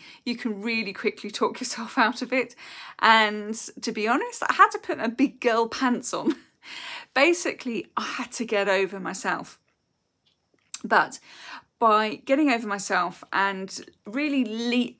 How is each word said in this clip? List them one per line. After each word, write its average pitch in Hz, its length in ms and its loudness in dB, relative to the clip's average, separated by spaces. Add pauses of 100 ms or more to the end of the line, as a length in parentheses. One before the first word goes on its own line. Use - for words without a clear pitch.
(260)
you 240 100 -4
can 214 260 -6
really 220 320 -4
quickly - 360 -4
talk - 300 -2
yourself - 380 -6
out 240 240 2
of 254 120 -6
it. 247 220 0 (440)
And 214 560 4 (260)
to 226 100 -4
be 214 160 -2
honest, 381 360 0
I - 100 0
had 403 180 8
to 403 80 -6
put - 180 -6
my - 100 -2
big 247 320 0
girl 226 280 2
pants 240 460 -2
on. - 220 -2 (400)
<laughs> - 380 -14
Basically, 269 840 0
I - 80 -4
had - 300 -6
to 233 120 -4
get 202 220 0
over 190 320 2
myself. 180 600 -6 (1200)
But 202 360 2 (640)
by 214 440 4
getting 277 260 4
over 226 160 0
myself 190 560 -2 (100)
and 190 520 -2 (200)
really 269 400 0
le-, 233 540 0